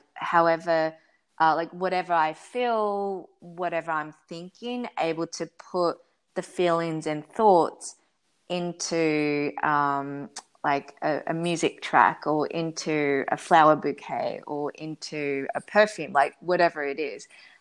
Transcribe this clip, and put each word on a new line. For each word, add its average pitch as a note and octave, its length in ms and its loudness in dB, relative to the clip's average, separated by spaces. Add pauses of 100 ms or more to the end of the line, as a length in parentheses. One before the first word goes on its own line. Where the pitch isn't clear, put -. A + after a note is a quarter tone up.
(140)
however, E3 800 2 (460)
uh, D#3+ 160 6
like, E3 160 -4
whatever F3+ 400 -2
I D#3 220 2
feel, G3+ 920 -4 (120)
whatever E3+ 500 -6
I'm D#3 240 -4 (140)
thinking, A3+ 600 -10 (100)
able E3 300 -2
to E3 180 -8 (260)
put F3 260 0 (360)
the F#3 80 -4
feelings E3 640 -2
and D3+ 200 -6
thoughts - 720 4 (520)
into, D#3 1040 0 (100)
um, C#3+ 680 0 (320)
like, C#3+ 400 -2
a, D3+ 260 -2
a E3 60 -2
music E3 460 -2
track C3+ 460 4
or D3+ 220 0
into D3+ 800 -2
a - 80 -2
flower D#3 400 8
bouquet C3+ 720 -6
or D3 260 -6
into D3 840 -6
a - 60 -4
perfume, G#3 520 0
like, C#3+ 280 2
whatever E3+ 440 2
it C#3 140 -4
is. B2+ 280 -8 (340)